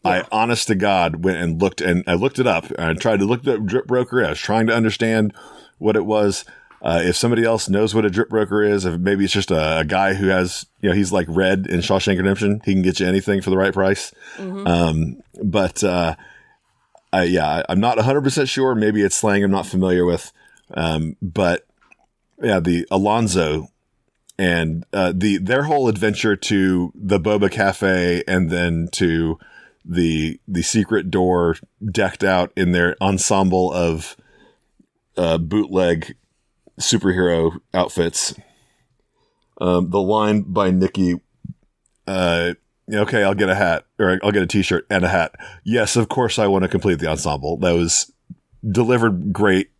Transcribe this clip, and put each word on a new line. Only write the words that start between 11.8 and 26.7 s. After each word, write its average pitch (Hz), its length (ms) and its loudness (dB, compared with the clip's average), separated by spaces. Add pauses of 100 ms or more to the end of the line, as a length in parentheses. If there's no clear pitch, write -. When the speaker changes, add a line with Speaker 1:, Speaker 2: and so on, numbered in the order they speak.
Speaker 1:
Redemption. 101 460 0
He 101 100 0
can 95 100 2
get 92 160 0
you 92 80 0
anything 98 340 0
for 95 80 -4
the 92 80 2
right 95 160 2
price. 95 400 0 (240)
Speaker 2:
Mm-hmm. 196 300 -8
Speaker 1:
Um, 80 500 0 (260)
but, 95 400 -2
uh, 87 320 0 (960)
I, 92 120 2
yeah, 87 240 0
I, 80 220 -2
I'm 92 100 0
not 117 180 0
a 110 60 0
hundred 139 200 2
percent 135 260 0
sure. 131 260 0
Maybe 107 260 2
it's 98 140 0
slang 101 280 0
I'm 98 60 2
not 98 160 -2
familiar 92 400 0
with. 85 260 -2 (440)
Um, 80 480 -4
but 87 420 -2 (800)
yeah, 101 160 2
the 85 320 0
Alonzo 95 760 0 (680)
and, 85 560 0
uh, 92 220 0
the, 98 220 0
their 120 260 0
whole 143 240 0
adventure 104 480 0
to 92 580 0